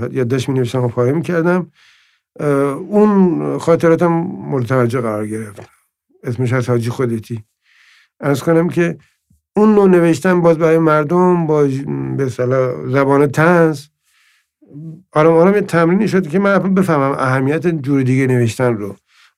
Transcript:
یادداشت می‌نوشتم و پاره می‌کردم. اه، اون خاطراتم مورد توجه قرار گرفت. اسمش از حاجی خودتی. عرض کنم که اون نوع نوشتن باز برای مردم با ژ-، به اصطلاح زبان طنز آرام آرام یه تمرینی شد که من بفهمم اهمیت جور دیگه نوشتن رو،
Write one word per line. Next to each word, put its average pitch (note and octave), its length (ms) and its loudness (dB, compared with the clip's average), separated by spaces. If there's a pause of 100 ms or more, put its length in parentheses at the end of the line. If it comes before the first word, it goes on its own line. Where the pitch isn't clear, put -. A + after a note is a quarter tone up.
(120)
یادداشت B2+ 380 -2
می‌نوشتم C3 340 -2
و B2 40 -2
پاره B2 240 0
می‌کردم. F3 600 -2 (680)
اه، D3+ 80 -4 (260)
اون F#3+ 840 2
خاطراتم E3 500 2 (160)
مورد C#3 420 -6
توجه B2 360 0
قرار G#2+ 260 -6
گرفت. G#2+ 340 -12 (640)
اسمش B2 300 -4
از B2+ 160 -2
حاجی A#2+ 200 -2
خودتی. A2+ 540 -6 (760)
عرض C#3 240 -2
کنم E3 260 2
که E3+ 280 -4 (580)
اون G#3+ 200 4
نوع G3+ 120 6
نوشتن F3 540 2
باز E3 160 4
برای D#3+ 200 2
مردم E3 680 2
با D3 220 2
ژ-، C3+ 160 -6 (320)
به C#3 60 -2
اصطلاح B2+ 680 -2
زبان C#3 380 2
طنز D#3+ 580 2 (1300)
آرام D#3+ 220 4
آرام F3+ 220 4
یه G3+ 60 0
تمرینی F3 460 0
شد F3 200 0
که D#3+ 120 -2
من G3 340 0
بفهمم D3+ 440 0
اهمیت C3+ 500 -2
جور C#3+ 360 -2
دیگه C3 240 0
نوشتن A#2+ 500 0
رو، G2 180 -10 (420)